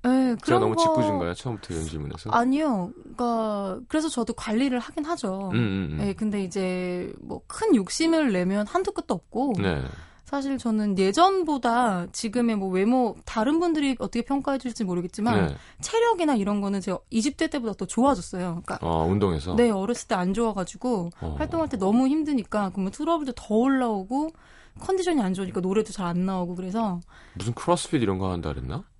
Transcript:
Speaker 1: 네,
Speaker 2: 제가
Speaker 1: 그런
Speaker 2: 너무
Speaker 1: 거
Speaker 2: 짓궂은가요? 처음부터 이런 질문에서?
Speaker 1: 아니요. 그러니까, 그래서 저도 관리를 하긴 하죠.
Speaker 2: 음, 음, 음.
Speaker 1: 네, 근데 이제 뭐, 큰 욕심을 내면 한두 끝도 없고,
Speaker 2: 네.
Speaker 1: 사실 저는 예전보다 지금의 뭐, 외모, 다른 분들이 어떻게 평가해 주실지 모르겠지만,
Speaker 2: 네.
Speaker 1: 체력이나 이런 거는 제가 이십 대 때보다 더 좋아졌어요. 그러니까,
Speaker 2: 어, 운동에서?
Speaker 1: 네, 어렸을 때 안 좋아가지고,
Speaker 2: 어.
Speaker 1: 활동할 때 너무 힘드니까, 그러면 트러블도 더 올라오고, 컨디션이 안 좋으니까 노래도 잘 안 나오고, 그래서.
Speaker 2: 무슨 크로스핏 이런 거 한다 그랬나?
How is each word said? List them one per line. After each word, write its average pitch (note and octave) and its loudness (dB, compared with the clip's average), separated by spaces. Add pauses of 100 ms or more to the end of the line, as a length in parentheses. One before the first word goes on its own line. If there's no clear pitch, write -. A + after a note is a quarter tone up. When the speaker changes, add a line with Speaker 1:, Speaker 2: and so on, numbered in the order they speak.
Speaker 1:
네, B3+ 4
Speaker 2:
제가 A#3 0
Speaker 1:
그런 - 4
Speaker 2:
너무 - 2
Speaker 1:
거 E4+ 4
Speaker 2:
짓궂은가요? F#2 2
처음부터 G#2 -6
이런 D#2+ -2
질문에서? D#2 -8
Speaker 1:
아니요. C4 2 (120)
그러니까, A3 -4
그래서 D#4 0
저도 A3+ -2
관리를 B3 0
하긴 D4 -6
하죠. G3 -4
Speaker 2:
음, - 0
음, G2 0
음. D3+ -4
Speaker 1:
네, G3+ -2
근데 G#3 -2
이제 F3+ -4
뭐, - -12
큰 A4 2
욕심을 D4+ 2
내면 F#3+ 2
한두 F#4+ 0
끝도 E4 -4
없고, A#3 -2
Speaker 2:
네. D#2+ 2 (420)
Speaker 1:
사실 C#4 -2
저는 G#3+ 0
예전보다 A#3+ 4
지금의 A#3 0
뭐, F#3+ -2
외모, G#3+ 2
다른 C4 2
분들이 D4+ 2
어떻게 A3+ -2
평가해 C#4 -2
주실지 A#3 -4
모르겠지만, F3+ 0
Speaker 2:
네. C#2+ -6 (240)
Speaker 1:
체력이나 G#4 2
이런 G3+ 0
거는 G3 -2
제가 F#3 -4 (120)
이십 A3+ 0
대 D#4+ 2
때보다 A#3 -4
더 F#3 -6
좋아졌어요. F#3 0
그러니까, - -8
Speaker 2:
어, E2 2
운동에서? F2+ 2
Speaker 1:
네, A#3+ 6
어렸을 G#3 -2
때 A3+ 0
안 F#3 0
좋아가지고, G#3 -2 (120)
Speaker 2:
어. D2 -4
Speaker 1:
활동할 D#4 -2
때 C4+ -4
너무 A#3 4
힘드니까, C4+ 0
그러면 F#3+ -4
트러블도 D4+ -2
더 - -4
올라오고, B3 2 (500)
컨디션이 F#4 2
안 F#3+ 0
좋으니까 F#3 -4
노래도 G3 0
잘 F#3 -4
안 F3 0
나오고, F3+ -4
그래서. F#3 -4 (340)
Speaker 2:
무슨 G2+ -4
크로스핏 D#3+ 0
이런 F#2+ 2
거 F#2+ 0
한다 D#2+ -2
그랬나? C#2 -6 (160)